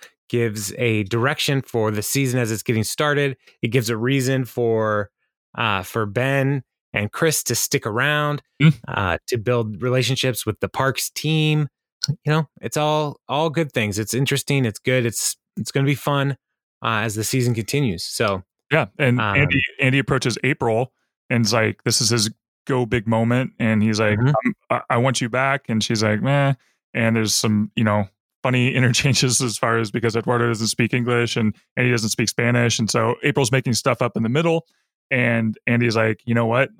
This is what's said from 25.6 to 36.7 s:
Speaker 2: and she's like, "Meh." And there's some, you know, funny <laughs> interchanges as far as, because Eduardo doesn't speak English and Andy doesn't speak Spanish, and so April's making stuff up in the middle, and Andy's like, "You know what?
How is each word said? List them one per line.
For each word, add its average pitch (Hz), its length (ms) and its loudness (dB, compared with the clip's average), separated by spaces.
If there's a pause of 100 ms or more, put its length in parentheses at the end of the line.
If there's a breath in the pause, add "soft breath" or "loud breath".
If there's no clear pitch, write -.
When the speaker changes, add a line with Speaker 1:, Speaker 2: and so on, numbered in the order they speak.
Speaker 2:
and 110 160 0
she's 110 180 0
like, 107 200 2
"Meh." 139 320 2 (400)
And 113 220 2
there's 110 180 0
some, 107 420 2
you 117 80 2
know, 104 200 2 (380)
funny 127 320 2
<laughs> - 0 -
interchanges 127 680 2
as 117 160 -2
far 113 200 0
as, 110 120 -2
because 113 260 -2
Eduardo 120 320 0
doesn't 110 200 -2
speak 117 260 0
English 120 420 0
and 110 180 2 (220 soft breath)
Andy 123 140 2
doesn't 113 200 0
speak 113 200 -2
Spanish, 120 480 0
and 110 120 0
so 117 320 0
April's 139 300 0
making 131 220 2
stuff 123 260 0
up 120 160 -2
in 123 60 0
the 113 80 0
middle, 165 360 0 (440)
and 117 560 0
Andy's 117 300 2
like, 110 280 0
"You 117 100 -2
know 117 120 2
what? 123 340 0